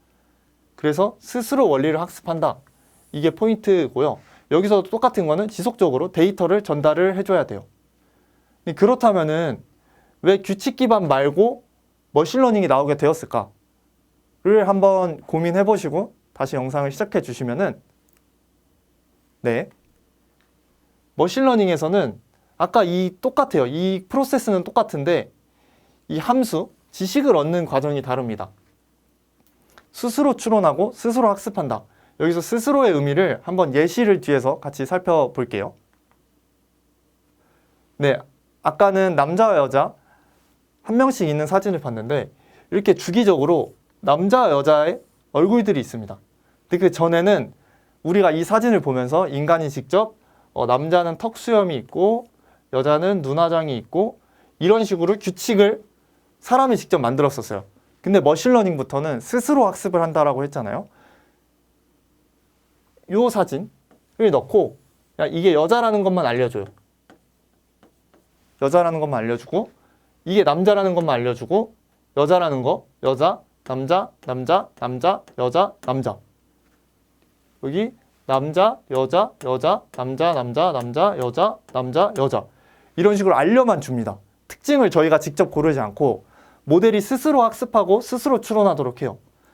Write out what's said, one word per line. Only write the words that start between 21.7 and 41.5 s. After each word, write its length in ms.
아까 280
이 360
똑같아요. 460
이 420
프로세스는 560
똑같은데 640
이 100
함수, 520
지식을 460
얻는 280
과정이 380
다릅니다. 480
스스로 420
추론하고 580
스스로 360
학습한다. 560
여기서 200
스스로의 520
의미를 500
한번 320
예시를 460
뒤에서 380
같이 280
살펴볼게요. 880
네, 220
아까는 520
남자와 440
여자 360
한 140
명씩 320
있는 180
사진을 340